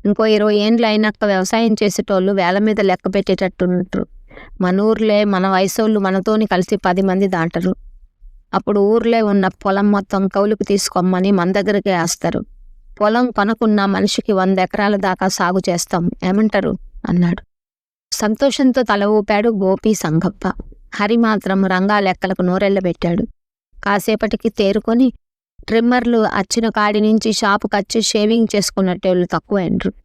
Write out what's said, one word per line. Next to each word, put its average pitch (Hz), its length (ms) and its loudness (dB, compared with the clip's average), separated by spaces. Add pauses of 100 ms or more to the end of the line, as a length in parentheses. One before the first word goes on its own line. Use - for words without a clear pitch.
ఇంకో 208 200 2
ఇరవై 214 300 2
ఏండ్లు 226 300 2
అయినాక 214 400 0
వ్యవసాయం 214 480 0
చేసేటోళ్ళు 196 580 0
వేల 185 260 0
మీద 214 240 2
లెక్క 190 260 0
పెట్టేటట్టుంటారు. 185 1000 -2 (540)
మన 185 200 0
ఊర్లే 214 420 2
మన 190 260 0
వయసోళ్ళు 202 500 0
మనతోని 196 460 0
కలిసి 190 300 0
పది 185 260 0
మంది 190 260 0
దాటరు. 175 480 -2 (800)
అప్పుడు 202 260 0
ఊర్లే 226 420 2
ఉన్న 202 260 2
పొలం 202 440 0
మొత్తం 196 360 -2
కౌలుకు 202 360 0
తీసుకోమని 185 680 0
మన 185 200 2
దగ్గరకే 202 400 0
వేస్తారు. 170 540 -4 (560)
పొలం 226 300 2
కొనకున్న 208 540 0
మనిషికి 196 460 -2
వంద 190 280 2
ఎకరాల 202 360 -2
దాకా 190 320 -2
సాగు 185 320 -2 (100)
చేస్తాం, 175 420 -2 (120)
ఏమంటారు?" 196 540 0 (320)
అన్నాడు. 175 340 0 (680)
సంతోషంతో 262 680 0
తల 202 220 0
ఊపాడు 214 460 2
గోపి, 196 440 0
సంగప్ప. - 600 -2 (420)
హరి 214 220 0
మాత్రం 190 480 0
రంగా 190 340 0
లెక్కలకు 185 420 -2
నోరెళ్ళబెట్టాడు. 185 840 0 (600)
కాసేపటికి 214 680 -2
తేరుకొని, 226 640 0 (540)
ట్రిమ్మర్లు 240 500 2
అచ్చిన 220 520 0
కాడి 208 320 0
నుంచి 214 320 2
షాపుకచ్చి 208 680 -2
షేవింగ్ 220 540 2
చేసుకునేటోళ్ళు 185 720 0
తక్కువైండ్రు. 185 680 -2 (120)